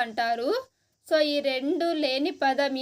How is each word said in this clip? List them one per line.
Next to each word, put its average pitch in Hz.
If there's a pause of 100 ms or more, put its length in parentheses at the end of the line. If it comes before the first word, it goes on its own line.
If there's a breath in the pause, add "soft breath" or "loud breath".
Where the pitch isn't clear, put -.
అంటారు. 233 (560)
So, 330 (180)
ఈ 285
రెండు 277 (160)
లేని 277 (120)
పదం 269